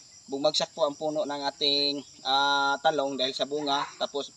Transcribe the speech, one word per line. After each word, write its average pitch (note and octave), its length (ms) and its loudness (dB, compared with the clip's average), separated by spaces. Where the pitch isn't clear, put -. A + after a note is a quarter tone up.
bumagsak D3+ 420 0
po D#3+ 160 2
ang C#3+ 80 -6
puno D3+ 320 -2
ng C#3+ 160 -4
ating, C#3+ 560 0
ah, C#3 560 4
talong C#3 400 2
dahil C3+ 160 -2
sa C3+ 80 -2
bunga, C#3+ 400 -2
tapos, C#3+ 360 -6